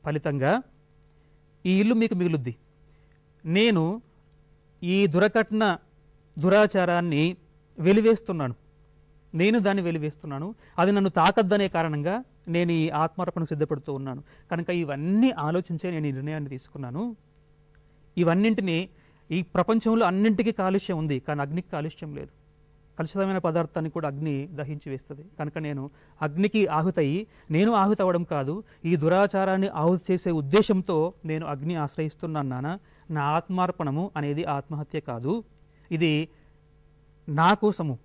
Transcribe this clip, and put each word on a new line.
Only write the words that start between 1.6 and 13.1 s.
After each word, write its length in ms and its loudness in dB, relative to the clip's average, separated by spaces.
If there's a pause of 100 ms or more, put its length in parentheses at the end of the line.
ఈ 60 2 (100)
ఇల్లు 200 4
మీకు 180 2
మిగులుద్ది. 340 0 (880)
నేను 400 2 (1000)
ఈ 180 0 (160)
దురకట్న 480 2 (760)
దురాచారాన్ని 880 4 (540)
వెలివేస్తున్నాను, 760 2 (800)
నేను 320 4
దాన్ని 220 2
వెలివేస్తున్నాను. 600 -6 (340)
అది 140 4
నన్ను 240 2
తాకద్దనే 560 4
కారణంగా 400 -2 (400)
నేను 160 2 (100)
ఈ 20 2 (200)
ఆత్మార్పణ 460 -4